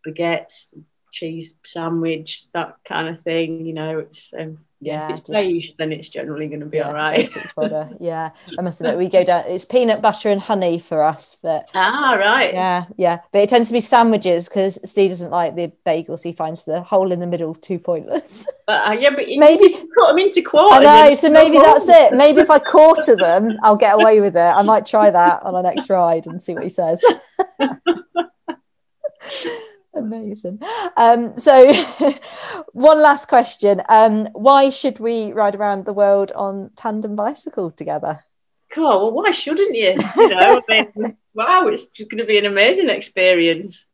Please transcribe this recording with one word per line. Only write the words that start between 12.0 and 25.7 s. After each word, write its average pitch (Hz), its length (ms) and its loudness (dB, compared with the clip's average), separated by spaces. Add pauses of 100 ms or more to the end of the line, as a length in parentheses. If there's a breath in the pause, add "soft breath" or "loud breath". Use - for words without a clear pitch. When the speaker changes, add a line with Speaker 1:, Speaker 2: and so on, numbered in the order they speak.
Speaker 1:
right. 208 360 0
Speaker 2:
yeah, 180 300 -4 (120)
yeah. 170 220 -2 (140)
But 202 100 2
it 208 80 0
tends 233 180 2
to 233 60 -8
be 240 60 0
sandwiches 214 680 0
'cause 196 300 -6 (100)
Steve 196 220 0
doesn't 175 220 -12
like 170 240 -4
the 170 160 -8 (120)
bagels. 165 380 -6
He 170 100 -12
finds 160 320 -12
the 160 160 -6
hole 190 320 -2
in 175 80 -4
the 175 60 -8
middle 170 300 -8
too 180 240 -10
pointless. - 680 -10 (100)
<laughs> - 120 -16
Speaker 1:
But, - 200 -2
uh, 214 40 -2
yeah, 269 180 0
but 277 180 -8
you 277 120 -4
Speaker 2:
Maybe 339 300 6
Speaker 1:
can - 180 -12 (100)
cut 339 120 4
'em 311 80 2
into 370 240 0
quarters 320 300 4
Speaker 2:
I 269 120 6
know, 302 240 8
Speaker 1:
and 285 100 4
Speaker 2:
so 320 100 2
Speaker 1:
no 302 60 4
Speaker 2:
maybe 311 240 6
that's 302 280 6
Speaker 1:
problem. 330 260 8
Speaker 2:
it. 247 40 0
Maybe 285 240 6
if 311 100 2
I 294 100 6
quarter 311 560 6
them, 190 480 0
I'll 214 120 4
get 208 180 2
away 214 260 4
with 190 160 -2
it. 175 40 2
I 175 220 2
might 208 240 2
try 214 240 2
that 175 320 2
on 185 120 -8
our 180 80 -4
next 196 280 -6